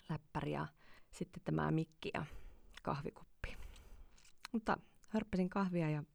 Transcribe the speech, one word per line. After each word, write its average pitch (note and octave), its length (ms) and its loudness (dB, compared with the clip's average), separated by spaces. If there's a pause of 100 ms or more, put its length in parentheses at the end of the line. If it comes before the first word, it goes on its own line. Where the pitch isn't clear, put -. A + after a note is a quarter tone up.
läppäri D3+ 440 -2
ja D3+ 140 0 (440)
sitten - 340 -8
tämä D#3 260 4
mikki - 440 2
ja - 100 0 (580)
kahvikuppi. - 760 -4 (960)
Mutta A3 260 2 (300)
hörppäsin F#3 420 2
kahvia F3 400 4
ja D3+ 120 2 (120)